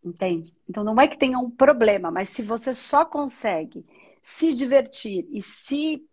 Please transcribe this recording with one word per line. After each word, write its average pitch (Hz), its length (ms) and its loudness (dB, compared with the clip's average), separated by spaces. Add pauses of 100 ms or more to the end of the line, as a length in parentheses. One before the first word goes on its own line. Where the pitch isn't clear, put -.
Entende? 170 520 -6 (140)
Então, 208 160 -6
não 220 160 2
é 285 80 8
que - 100 -6
tenha 254 200 0
um 247 120 -4
problema, 220 600 4
mas 185 180 -4
se - 140 -12
você 226 320 -4
só - 300 2
consegue 208 840 -6 (360)
se - 300 -2
divertir 240 800 0
e 208 100 -8
se 294 720 -6